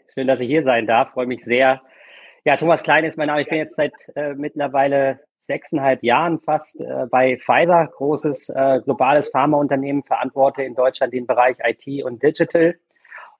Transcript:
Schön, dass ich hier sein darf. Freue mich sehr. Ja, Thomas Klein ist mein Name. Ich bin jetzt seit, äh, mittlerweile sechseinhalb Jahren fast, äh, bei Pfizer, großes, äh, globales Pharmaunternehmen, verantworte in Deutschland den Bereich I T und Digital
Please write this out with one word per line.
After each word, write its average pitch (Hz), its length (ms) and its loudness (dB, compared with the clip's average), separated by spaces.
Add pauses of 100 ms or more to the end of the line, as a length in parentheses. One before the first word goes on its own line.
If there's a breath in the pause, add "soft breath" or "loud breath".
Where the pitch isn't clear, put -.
(140)
Schön, 131 140 -4
dass 131 100 2
ich 123 80 -6
hier 151 160 0
sein 117 240 0
darf. 117 240 2
Freue 127 160 -6
mich 123 180 -8
sehr. 131 380 2 (640 loud breath)
Ja, 143 120 2
Thomas 156 280 0
Klein 156 180 4
ist 160 160 -4
mein 151 80 -2
Name. 151 160 0
Ich 139 60 -12
bin 156 100 -2
jetzt 156 160 -8
seit, 147 200 -2 (200)
äh, 143 200 -6
mittlerweile 139 840 0 (220)
sechseinhalb 139 640 -2
Jahren 147 340 2
fast, - 400 -6
äh, 131 320 -8
bei 127 260 2
Pfizer, 165 600 2
großes, 143 540 -4
äh, 135 340 2
globales 139 460 0
Pharmaunternehmen, 139 760 0
verantworte 135 580 0
in 123 140 -8
Deutschland 127 360 0
den 123 140 -6
Bereich 123 300 2 (120)
I 117 60 -2
T 139 300 -10
und 123 180 -10
Digital 165 540 2 (640 loud breath)